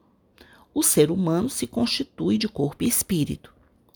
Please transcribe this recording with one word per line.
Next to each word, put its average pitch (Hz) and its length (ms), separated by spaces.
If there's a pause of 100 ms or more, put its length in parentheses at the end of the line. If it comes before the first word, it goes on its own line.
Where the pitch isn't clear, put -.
(760)
o 294 80
ser 156 280
humano 180 380
se - 180
constitui 220 720
de 214 100
corpo - 360
e 233 40
espírito. - 640 (440)